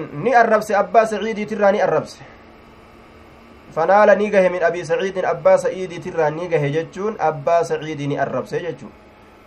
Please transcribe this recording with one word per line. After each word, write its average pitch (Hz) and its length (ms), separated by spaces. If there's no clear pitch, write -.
ni 254 100
arrabse 220 400
abbaa 208 320
Sa'iidii 214 400
tirraa 202 260
ni 208 80
arrabse. 156 380
فنال 196 420
ni 208 120
gahe 185 180
من 180 140
أبي 170 220
سعيد، 175 400
abbaa 170 340
Sa'iidii 180 420
tirraa 165 300
ni 165 180
gahe 147 220
jechuun 185 480
abbaa 156 460
Sa'iidii 151 440
ni 139 100
arrabse 131 420
jechuun. 180 300